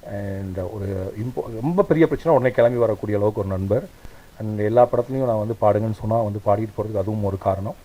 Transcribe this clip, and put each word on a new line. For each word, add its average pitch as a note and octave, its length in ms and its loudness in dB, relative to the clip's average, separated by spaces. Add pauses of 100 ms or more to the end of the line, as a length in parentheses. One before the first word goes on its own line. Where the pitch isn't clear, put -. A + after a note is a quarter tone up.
And, G2 520 -8
uh, F#2 140 -6
ஒரு G2 440 -6
இம்போ-, A2+ 440 -8
ரொம்ப F3 220 0
பெரிய D#3+ 240 4
பிரச்சனை D3 300 2
உடனே B2 160 2
கிளம்பி A#2+ 240 4
வரக்கூடிய G#2+ 400 0
அளவுக்கு G#2 240 0
ஒரு G2 80 -2
நண்பர். G2 380 0 (520)
And G#2+ 200 -4
எல்லா A2+ 260 6
படத்துலையும் B2+ 400 -2
நான் A2 220 0
வந்து A2+ 60 -2
பாடுங்கன்னு G#2+ 400 2
சொன்னா A2 280 0
வந்து G#2 240 -2
பாடிட்டு G#2+ 360 0
போறதுக்கு G#2+ 160 -4
அதுவும் G#2 260 -2
ஒரு G2 140 -2
காரணம். G2 480 -2